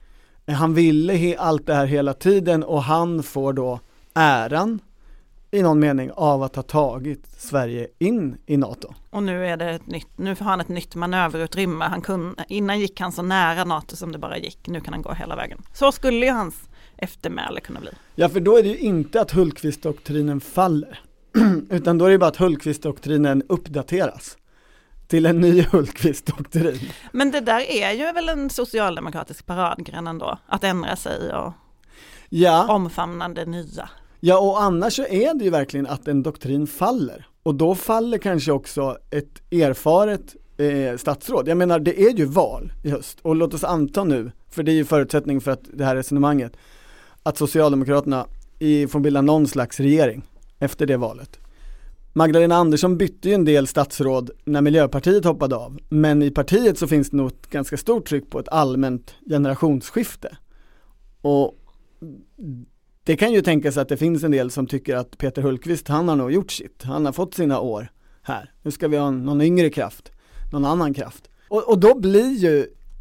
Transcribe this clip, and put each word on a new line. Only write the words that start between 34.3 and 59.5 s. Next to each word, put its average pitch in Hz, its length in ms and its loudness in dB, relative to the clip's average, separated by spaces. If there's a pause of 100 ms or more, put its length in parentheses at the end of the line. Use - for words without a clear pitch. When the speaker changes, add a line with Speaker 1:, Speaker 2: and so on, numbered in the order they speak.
Speaker 1:
och 196 240 2
annars 196 340 0
så 262 60 -4
är 226 320 0
det 247 100 -2
ju 185 60 0
verkligen 226 360 -2
att 135 220 -8
en 143 140 0
doktrin 143 440 -4
faller. 180 600 -4 (160)
Och 156 120 0
då 160 200 2
faller 226 440 -2
kanske 156 340 0
också 139 460 -4 (120)
ett - 420 -8
erfaret, 170 840 2 (200)
eh, 139 420 -2
statsråd. 147 500 -2
Jag 165 80 2
menar, 175 220 4
det 170 240 0
är 226 80 8
ju 196 140 4
val 135 480 0 (100)
i 151 80 -4
höst. - 320 -8
Och 160 140 0
låt 165 180 0
oss 156 100 -6
anta 165 400 0
nu, 123 280 -2 (180)
för 165 120 -6
det 156 100 2
är - 20 4
ju 156 100 2
förutsättning 143 560 0
för 135 100 -4
att 131 100 -4 (120)
det 139 120 -4
här 131 120 0
resonemanget, 139 600 0 (640)
att 151 160 -2
Socialdemokraterna 143 880 2 (320)
i, 147 280 2
får 147 140 -2
bilda 139 200 2
någon 151 280 4
slags 127 320 -4
regering 139 420 4 (360)
efter 143 280 -2
det 131 100 2
valet. 120 420 -8 (720)
Magdalena 165 440 6
Andersson 175 420 4
bytte 180 300 -2
ju 202 60 4
en 185 100 4
del 147 220 4
statsråd 131 640 -2 (140)
när 147 160 0
Miljöpartiet 151 640 4
hoppade 143 320 0
av. 123 220 -12 (100)
Men 151 340 4
i 143 80 0
partiet 190 480 2
så 165 80 -4
finns 139 240 2
det 143 60 -2
nog 135 120 0
ett - 220 -14
ganska 143 260 -6
stort 220 320 -2
tryck 143 220 -4
på 131 80 -8
ett 131 100 -10
allmänt 131 640 -2 (140)
generationsskifte. 143 1080 -2 (840)